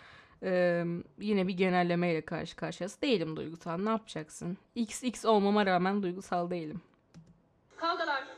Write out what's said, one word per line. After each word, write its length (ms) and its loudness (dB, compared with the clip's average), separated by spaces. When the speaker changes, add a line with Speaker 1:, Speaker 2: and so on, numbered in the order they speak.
Speaker 1:
e, 400 2
yine 280 2
bir 60 -2
genellemeyle 720 2
karşı 300 -6
karşıyası 460 -8
değilim 340 2
duygusal. 440 -8
Ne 100 -2
yapacaksın? 680 -6
X 280 -6
X 220 -4
olmama 400 6
rağmen 380 2
duygusal 460 -4
değilim. 320 -6
Speaker 2:
Kavgalar 460 -2